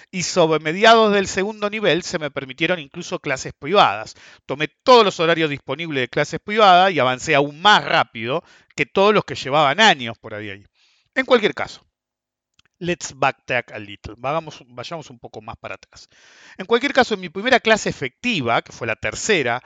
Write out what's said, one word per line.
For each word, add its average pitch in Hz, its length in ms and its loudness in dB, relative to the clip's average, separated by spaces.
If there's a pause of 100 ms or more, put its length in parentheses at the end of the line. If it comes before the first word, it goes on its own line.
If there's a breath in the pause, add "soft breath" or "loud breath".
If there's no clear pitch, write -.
(100)
y 180 140 -6
sobre 160 340 2
mediados 208 540 4
del 196 160 0
segundo 208 420 -4
nivel 190 320 0
se - 160 -8
me 147 140 -6
permitieron 151 480 -4
incluso 165 400 -12
clases 135 320 -8
privadas. 139 640 0 (300 loud breath)
Tomé 147 200 -4 (160)
todos 247 220 6
los 185 160 -2
horarios 160 280 2
disponibles 143 540 -6
de 120 60 -4
clases 151 320 -6
privadas 196 520 4
y 151 60 -2
avancé 127 380 0
aún 147 260 -2
más 190 220 4
rápido 139 580 -2 (320 soft breath)
que 143 120 -2
todos 202 280 2
los 190 100 2
que 127 120 -10
llevaban 143 440 0
años 139 380 2
por 110 160 -16
ahí, 104 160 -12
ahí. 98 140 -18 (500)
En - 100 -2
cualquier 208 300 2
caso, - 340 -12 (880)
let's 175 360 -8
backtrack 131 580 -4
a 123 60 -14
little. 101 380 -18
Vagamos, 147 500 -8
vayamos 123 440 -16
un 120 80 -20
poco - 220 -18
más 110 160 -16
para 101 180 -16
atrás. - 340 -20 (480 loud breath)
En 190 100 -12
cualquier 247 260 2
caso, 240 220 2
en 190 60 -6
mi 180 80 -12
primera 226 320 0
clase - 280 0
efectiva, 135 720 -2
que - 100 -20
fue - 140 -10
la 110 100 -2
tercera, 123 680 -2